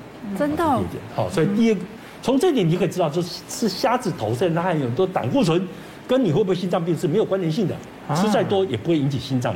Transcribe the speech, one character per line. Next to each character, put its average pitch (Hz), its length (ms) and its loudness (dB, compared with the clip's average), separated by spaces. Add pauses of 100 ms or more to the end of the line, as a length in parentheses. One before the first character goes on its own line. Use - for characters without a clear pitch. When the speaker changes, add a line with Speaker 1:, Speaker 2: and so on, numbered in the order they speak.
(380)
Speaker 1:
真 294 180 0
的 339 80 0
哦？ 269 160 2 (360)
Speaker 2:
好， 104 160 -2
所 160 120 2
以 - 120 4
第 226 140 4
二 208 60 4
个， 175 60 -4 (400)
从 262 180 2
这 370 120 4
一 - 20 2
点 208 120 2
你 156 60 4
就 185 60 2
可 196 80 2
以 - 20 2
知 180 120 -4
道， 160 100 2
就 165 140 -2
是 - 260 -10
吃 - 180 -2
虾 226 300 0
子 165 200 -2
头， 110 180 -2
虽 185 120 2
然 160 80 2
它 170 60 0
含 175 180 0
有 135 60 0
很 120 80 -2
多 185 120 2
胆 180 260 -2
固 269 120 4
醇， 175 240 2 (400)
跟 262 160 4
你 180 80 2
会 196 120 4
不 185 40 0
会 190 60 2
心 180 160 -2
脏 180 160 0
病 170 100 2
是 175 120 -2
没 147 100 2
有 220 80 4
关 190 160 0
联 165 100 0
性 165 160 0
的。 92 80 -2 (320)
Speaker 3:
啊。 143 80 0
Speaker 2:
吃 202 140 2
再 202 140 4
多 196 220 2
也 123 120 -2
不 127 120 -4
会 170 100 4
引 139 100 2
起 139 80 -2
心 127 240 -2
脏 120 140 -2